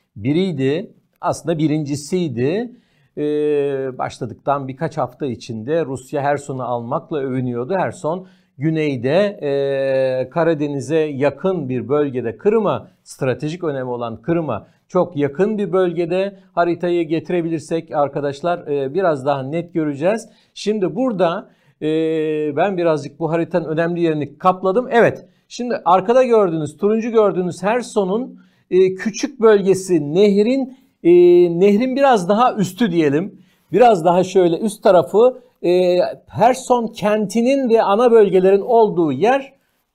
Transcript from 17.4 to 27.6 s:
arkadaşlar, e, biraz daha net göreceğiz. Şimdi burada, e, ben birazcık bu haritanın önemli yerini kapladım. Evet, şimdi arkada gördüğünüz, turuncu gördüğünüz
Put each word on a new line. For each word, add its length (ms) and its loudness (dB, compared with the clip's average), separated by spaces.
arkadaşlar, 720 -4
e, 260 -4
biraz 320 -2
daha 180 -2
net 300 -8
göreceğiz. 560 -2
Şimdi 420 -4
burada, 540 -2
e, 60 -4
ben 220 0
birazcık 420 -2
bu 120 -4
haritanın 340 -2
önemli 360 -2
yerini 360 -2
kapladım. 540 0
Evet, 340 2
şimdi 280 -6
arkada 380 4
gördüğünüz, 540 0
turuncu 340 0
gördüğünüz 520 0